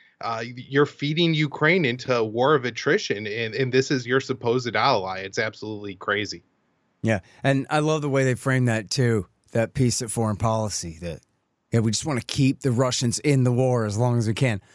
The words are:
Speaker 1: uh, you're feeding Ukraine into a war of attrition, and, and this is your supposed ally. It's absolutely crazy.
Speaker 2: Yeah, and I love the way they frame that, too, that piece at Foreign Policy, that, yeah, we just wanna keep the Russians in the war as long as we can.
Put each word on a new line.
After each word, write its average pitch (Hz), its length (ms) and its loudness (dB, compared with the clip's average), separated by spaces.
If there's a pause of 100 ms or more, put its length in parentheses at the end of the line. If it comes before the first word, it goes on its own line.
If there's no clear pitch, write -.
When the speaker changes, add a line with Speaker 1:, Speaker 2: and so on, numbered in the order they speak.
(220)
Speaker 1:
uh, 113 200 -6
you're 131 440 0
feeding 160 480 0
Ukraine 151 500 2
into 120 320 0
a 117 80 2
war 123 300 2
of 123 100 2
attrition, 120 600 -2
and, 110 280 -6
and 131 160 -2
this 131 200 2
is 127 160 -2
your 131 140 0
supposed 120 540 -2
ally. 104 440 0
It's 98 200 -8
absolutely 104 580 -6
crazy. 101 460 -4 (600)
Speaker 2:
Yeah, 110 180 0 (240)
and 135 240 2
I 151 120 0
love 156 200 0
the 147 80 -4
way 135 160 2
they 127 100 2
frame 131 300 0
that, 113 240 0
too, 117 380 2 (260)
that 113 220 0
piece 123 260 0
at 113 100 -6
Foreign 110 260 -2
Policy, 110 640 -2
that, 82 180 -8 (500)
yeah, 117 100 2
we 113 100 2
just 107 160 -4
wanna 117 160 -2
keep 135 380 0
the 131 120 0
Russians 123 460 0
in 139 260 2
the 123 80 2
war 123 320 2
as 104 140 -2
long 120 180 2
as 113 100 2
we 113 60 2
can. 110 300 0 (120)